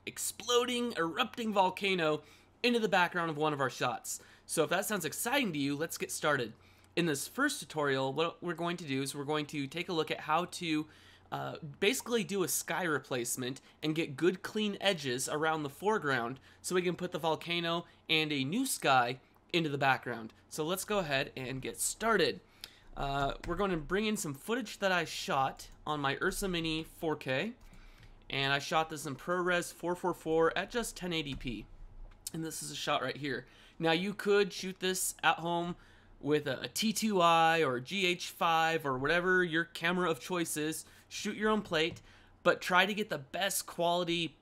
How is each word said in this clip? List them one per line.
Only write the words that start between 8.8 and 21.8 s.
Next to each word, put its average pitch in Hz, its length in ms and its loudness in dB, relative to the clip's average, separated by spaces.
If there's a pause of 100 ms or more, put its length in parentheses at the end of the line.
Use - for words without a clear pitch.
do 135 160 0
is 139 120 -4
we're 143 120 -8
going 151 220 -2
to 143 200 -4
take 165 220 -6
a 185 40 -4
look 156 160 0
at 160 120 -4
how 160 240 0
to, 156 400 -2 (480)
uh, 139 220 -6 (260)
basically 233 420 0
do 185 200 -2
a 156 40 0
sky 165 360 -2
replacement 131 760 -2 (240)
and 156 100 0
get 147 220 -2
good 180 260 2
clean 214 380 -2
edges 143 480 0
around 156 360 0
the 143 60 -6
foreground 139 680 -2 (220)
so - 140 -2
we 185 60 4
can 175 140 0
put 175 160 -6
the 165 80 -4
volcano 170 640 0 (260)
and 156 220 4
a 139 140 0
new 220 200 0
sky 131 540 4 (340)
into 165 160 2
the 139 80 -2
background. 123 560 0 (160)
So 151 160 -4
let's 185 180 -2
go 208 140 -2
ahead 147 400 0
and 131 240 -6
get 117 180 -8
started. 185 600 2 (560)